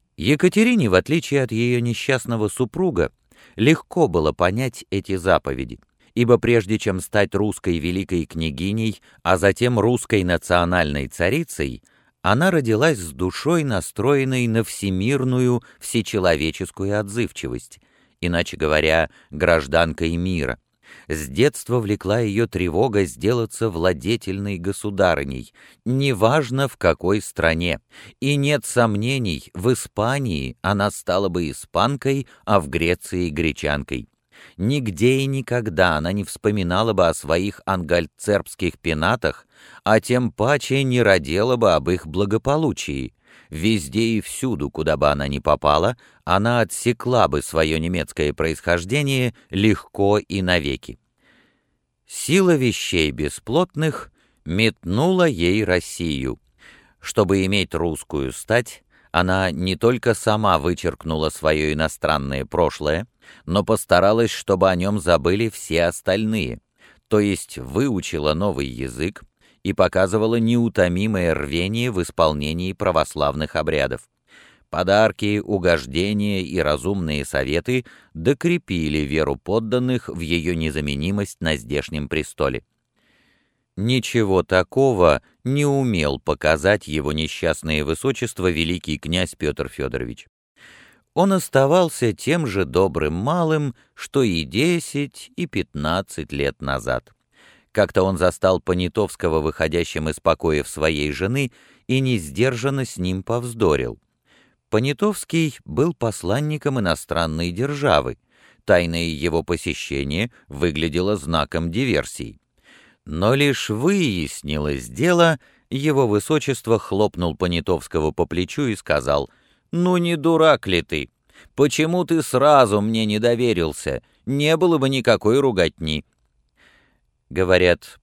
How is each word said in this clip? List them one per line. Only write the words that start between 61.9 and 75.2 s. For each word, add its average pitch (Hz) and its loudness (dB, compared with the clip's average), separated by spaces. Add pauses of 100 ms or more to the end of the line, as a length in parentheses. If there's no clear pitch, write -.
прошлое, 80 -2 (380)
но 90 0
постаралась, 104 2
чтобы 95 2
о 92 0
нем 101 -2
забыли 90 2
все 85 -2
остальные, 92 -2 (480)
то 107 4
есть 101 -2
выучила 78 -2
новый 80 -2
язык 64 -6 (400)
и 98 -2
показывала 98 2
неутомимое 104 2
рвение 87 -2
в 92 -2
исполнении 80 0
православных 78 -2
обрядов. 73 -2 (640)
Подарки, 104 2